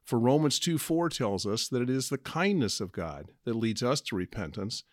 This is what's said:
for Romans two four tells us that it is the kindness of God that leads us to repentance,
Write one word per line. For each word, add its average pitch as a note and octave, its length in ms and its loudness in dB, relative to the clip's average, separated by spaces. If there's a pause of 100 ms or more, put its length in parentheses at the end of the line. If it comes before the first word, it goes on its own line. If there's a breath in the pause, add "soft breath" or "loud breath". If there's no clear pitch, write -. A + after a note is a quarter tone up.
for - 160 0
Romans C3+ 400 4
two E3 200 0
four E3 320 0
tells G2+ 360 0
us G#2 220 -2
that B2 140 0
it B2 80 0
is C3 180 0
the C#3 100 -2
kindness E3 640 0
of F#2+ 100 -6
God D2+ 400 -8 (140)
that A#2 100 0
leads A2+ 280 0
us B2+ 180 0
to - 160 -6
repentance, F#2+ 640 -6 (100)